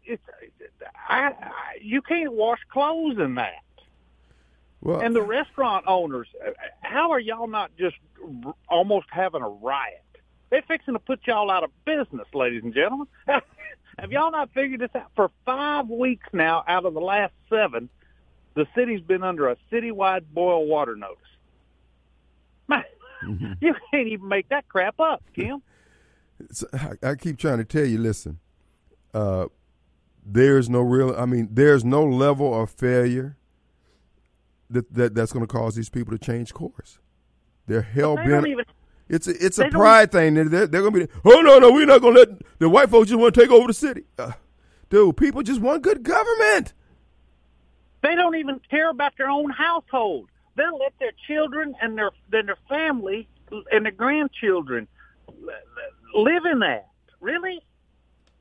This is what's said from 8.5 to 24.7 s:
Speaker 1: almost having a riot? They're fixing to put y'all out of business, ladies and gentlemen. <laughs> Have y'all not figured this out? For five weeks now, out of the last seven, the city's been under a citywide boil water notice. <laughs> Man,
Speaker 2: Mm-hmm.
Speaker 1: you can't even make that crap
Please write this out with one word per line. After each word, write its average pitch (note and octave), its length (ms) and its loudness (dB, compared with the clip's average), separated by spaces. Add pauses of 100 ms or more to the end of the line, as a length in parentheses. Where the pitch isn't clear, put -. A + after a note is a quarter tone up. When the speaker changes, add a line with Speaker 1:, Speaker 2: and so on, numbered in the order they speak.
Speaker 1:
almost F#3 420 -2
having E3 320 -6
a A2+ 60 -8
riot? G#2+ 540 -10 (480)
They're C4 120 -2
fixing D4 320 -8
to A3 60 -6
put - 260 -8
y'all G#3 240 -2
out F#3 120 -2
of D#3 80 -8 (140)
business, C4 500 -8
ladies B2 300 -6
and A#2 100 -10
gentlemen. A3+ 320 -2 (100)
<laughs> - 100 -20
Have - 840 -8
y'all D4 220 -4
not D4 200 -8
figured C4 280 -6
this A#3 140 -10
out? A#3 200 -12
For G3 160 -2 (140)
five C#4+ 440 -6
weeks A#3 440 -6
now, E3 340 -2
out F3+ 200 -2
of E3+ 80 -6
the D#3 60 -8
last G3 340 -4 (140)
seven, C3+ 400 -4 (680)
the D3+ 200 -2
city's A#3 260 -4
been F3+ 220 -4
under E3+ 260 -4
a A#2+ 80 -4 (140)
citywide G3 640 -4
boil E3+ 340 -2
water D3 300 -4
notice. G2+ 220 -18 (720)
<laughs> - 760 -20
Man, C#4 160 -2 (380)
Speaker 2:
Mm-hmm. G#2+ 380 -10
Speaker 1:
you D#4 140 0 (160)
can't C4 180 -4
even G3 200 -12
make G3 200 -4
that C#4 180 -6
crap F#3+ 320 -4